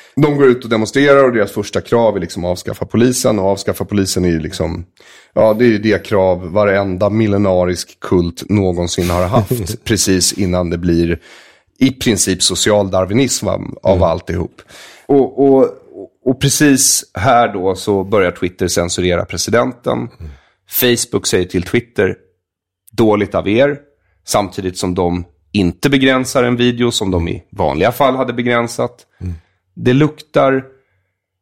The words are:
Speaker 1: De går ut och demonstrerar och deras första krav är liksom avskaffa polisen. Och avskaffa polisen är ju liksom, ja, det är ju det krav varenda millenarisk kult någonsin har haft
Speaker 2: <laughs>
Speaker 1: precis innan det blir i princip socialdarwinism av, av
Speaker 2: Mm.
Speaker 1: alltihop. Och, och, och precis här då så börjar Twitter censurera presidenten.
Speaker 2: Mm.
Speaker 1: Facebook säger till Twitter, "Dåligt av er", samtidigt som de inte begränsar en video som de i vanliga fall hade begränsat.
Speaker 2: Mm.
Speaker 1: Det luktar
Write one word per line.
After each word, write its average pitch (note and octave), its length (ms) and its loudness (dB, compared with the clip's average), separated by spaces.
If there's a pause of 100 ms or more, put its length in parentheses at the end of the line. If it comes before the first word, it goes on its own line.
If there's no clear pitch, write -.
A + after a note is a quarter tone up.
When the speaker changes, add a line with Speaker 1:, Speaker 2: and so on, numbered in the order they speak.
(160)
Speaker 1:
De D3 220 2
går C#3 100 6
ut B2 160 4
och A2+ 60 -12
demonstrerar C#3 540 4
och B2+ 100 2
deras G#2 180 0
första - 300 -6
krav A#2 340 2
är G2 40 -2
liksom F2 260 -8
avskaffa F#2 400 -6
polisen. A#2+ 540 0
Och F#2+ 60 0
avskaffa G2 400 -2
polisen F#2+ 400 -2
är F2+ 40 2
ju E2 100 0
liksom, E2 460 -6 (480)
ja, A2 200 4
det A#2 120 2
är A#2+ 40 6
ju G#2+ 80 2
det G2+ 280 0
krav F#2 460 0
varenda G2 580 0
millenarisk G2 880 0
kult F2 500 -2
någonsin F2+ 600 0
har F2+ 180 0
haft A2 560 -2
Speaker 2:
<laughs> - 0 -
Speaker 1:
precis F#2 500 0
innan F2+ 360 -2
det E2+ 80 -4
blir E2+ 420 0 (600)
i C3 120 2
princip G2 520 -2
socialdarwinism G2+ 1040 0
av, F#2 140 -2 (220)
av F#2+ 140 4
Speaker 2:
Mm. F2+ 120 2
Speaker 1:
alltihop. E2+ 520 -6 (440)
Och, C#3 420 2
och, C3+ 200 4 (580)
och B2+ 160 -2
precis C#3 640 2 (100)
här A#2 400 2
då F#2+ 220 -2
så G2 280 -2
börjar G2 280 0
Twitter F2+ 360 -4
censurera F2 580 -2
presidenten. B2 720 -2
Speaker 2:
Mm. A#2+ 120 -8 (600)
Speaker 1:
Facebook - 580 -2
säger F2+ 180 0
till F2+ 180 -4
Twitter, G2 520 -2 (760)
"Dåligt G#2 440 0
av F2+ 120 -2
er", C#3 300 2 (480)
samtidigt F#2+ 520 -4
som F2+ 180 -4
de F2 300 -2 (260)
inte F#2+ 380 0
begränsar C3 540 2
en B2 120 0
video A#2+ 360 0
som G2 200 -4
de F2 160 -2
i - 240 -8
vanliga E2+ 400 0
fall C3 240 0
hade B2+ 180 -4
begränsat. A#2+ 720 -4 (160)
Speaker 2:
Mm. F2+ 120 -8 (420)
Speaker 1:
Det B2 180 2
luktar C3+ 720 0 (800)